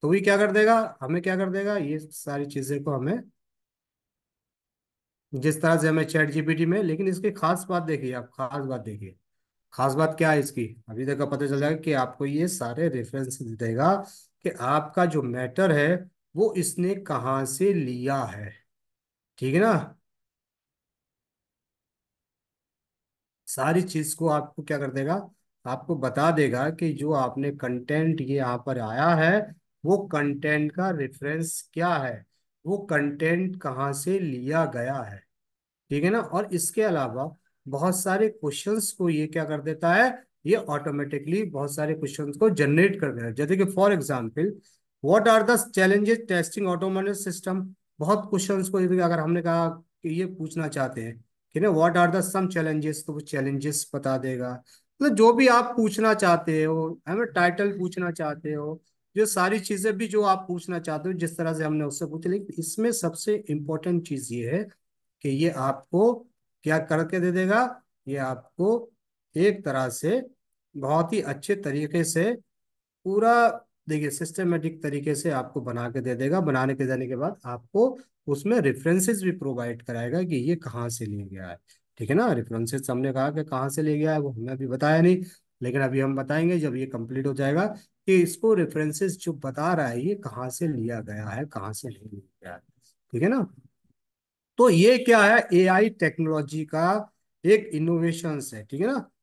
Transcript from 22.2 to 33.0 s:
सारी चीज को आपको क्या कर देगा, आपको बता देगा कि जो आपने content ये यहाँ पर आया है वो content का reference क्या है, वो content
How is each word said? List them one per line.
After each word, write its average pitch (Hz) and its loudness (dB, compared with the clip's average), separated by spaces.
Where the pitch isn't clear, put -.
सारी 165 2
चीज 156 -4
को 165 0
आपको 147 -2
क्या 147 -4
कर 135 -4
देगा, 139 -2
आपको 127 -6
बता 139 2
देगा 139 2
कि 165 -2
जो 151 -2
आपने 139 -2
content 147 -2
ये 135 -2
यहाँ 123 -2
पर 131 -2
आया 117 0
है 170 4
वो 180 4
content 151 0
का 185 -2
reference 147 -6
क्या 170 0
है, 127 -4
वो 190 -2
content 160 0